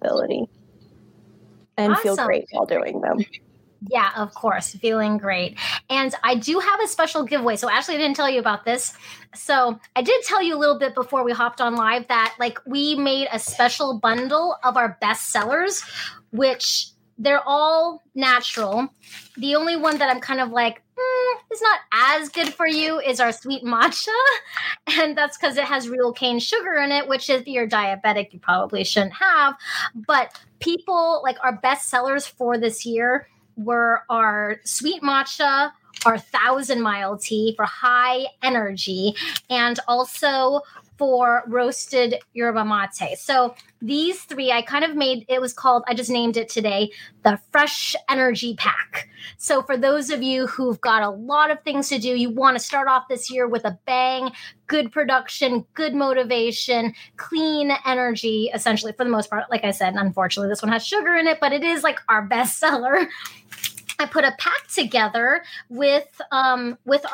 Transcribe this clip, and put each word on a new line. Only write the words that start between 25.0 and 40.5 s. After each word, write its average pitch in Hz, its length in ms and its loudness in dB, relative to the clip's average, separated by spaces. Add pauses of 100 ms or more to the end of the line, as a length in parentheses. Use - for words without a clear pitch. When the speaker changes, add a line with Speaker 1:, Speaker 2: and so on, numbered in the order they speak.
Speaker 2:
that's 294 200 0
'cause 269 220 -2
it 277 60 2
has 269 260 -2
real 247 220 0
cane 240 260 -2
sugar 370 360 -2
in 285 160 2
it, 285 160 0
which 262 220 -2
if 262 180 0
you're 247 220 -2
diabetic, 202 640 0
you 180 60 -20
probably 190 440 0
shouldn't 196 320 0
have. 311 420 4 (380)
But 247 380 0 (260)
people, 339 640 0
like, 254 200 0
our 254 100 2
best 254 360 -2
sellers 269 380 0
for 240 320 -2
this 226 280 -2
year 240 420 0 (280)
were 233 540 2
our 214 540 0
sweet 320 360 -4
matcha, 277 680 2 (340)
our 226 140 6
Thousand 254 640 0
Mile 202 340 -2
tea 220 400 0
for 214 80 0
high 254 600 2 (160)
energy, 202 720 -2 (340)
and 240 380 0
also 269 760 2 (360)